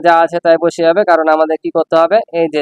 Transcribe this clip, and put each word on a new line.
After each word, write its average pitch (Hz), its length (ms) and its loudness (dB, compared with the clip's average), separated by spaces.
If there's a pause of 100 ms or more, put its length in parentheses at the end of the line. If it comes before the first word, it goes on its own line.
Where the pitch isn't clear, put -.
যা 170 80 4 (100)
আছে 170 220 -4
তাই 165 180 4
বসে 170 240 -4
যাবে, 180 220 2
কারণ 160 260 2
আমাদের 156 280 -2
কি 170 140 -8
করতে 160 240 -2
হবে? 170 160 0 (220)
এই 165 140 0
যে 147 80 -2